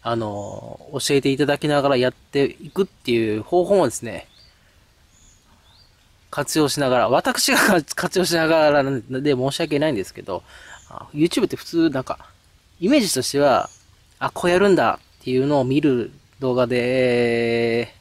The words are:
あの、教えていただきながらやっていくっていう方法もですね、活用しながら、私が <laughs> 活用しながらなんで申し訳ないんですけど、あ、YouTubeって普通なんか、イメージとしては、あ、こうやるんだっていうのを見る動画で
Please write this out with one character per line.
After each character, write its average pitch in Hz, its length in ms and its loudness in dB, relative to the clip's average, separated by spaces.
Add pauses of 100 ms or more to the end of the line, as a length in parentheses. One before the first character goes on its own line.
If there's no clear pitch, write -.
あ 117 140 -4
の、 101 640 -10 (120)
教 135 220 -2
え 139 80 4
て 139 80 2
い 135 60 0
た 143 100 2
だ 143 120 0
き 156 100 -4
な 147 120 2
が 139 100 0
ら 135 60 2
や 123 140 2
っ - 20 -16
て - 320 -2
い - 260 -8
く 196 140 0
っ - 20 -6
て - 260 -6
い 110 240 0
う 107 60 -6
方 175 220 0
法 190 120 2
も 170 100 2
で 113 60 -2
す - 100 -10
ね、 104 240 -12 (2000)
活 - 280 -4
用 151 100 2
し 147 120 -4
な 135 100 0
が 127 80 2
ら、 107 100 2
私 240 440 0
が 185 340 4
<laughs> - 80 -12
活 - 240 -4
用 180 60 2
し 170 100 -2
な 160 120 0
が 156 240 4
ら 143 120 4
な 135 80 -2
ん 131 320 -6
で 147 120 2
申 131 180 -2
し - 80 -6
訳 147 180 -2
な 156 100 2
い 151 40 0
ん 123 40 -2
で 95 80 -4
す - 80 -18
け 98 100 -18
ど、 92 200 -8 (460)
あ、 - 260 -16
YouTube 170 300 0
っ 180 40 0
て - 80 -6
普 - 80 -14
通 165 260 0
な 131 100 -4
ん 127 40 -8
か、 - 140 -8 (600)
イ 175 100 -2
メ 294 100 4
ー - 20 4
ジ 196 140 -2
と 127 80 -2
し - 80 -4
て 139 80 -2
は、 139 320 2 (480)
あ、 - 120 -4
こ - 180 -4
う - 20 2
や 180 80 4
る 202 100 4
ん 190 60 6
だ 120 240 2 (220)
っ - 40 -20
て 131 60 -6
い 127 80 0
う 135 80 0
の 143 140 2
を 127 40 0
見 135 160 0
る 127 300 0 (300)
動 131 160 0
画 123 100 2
で 120 1300 0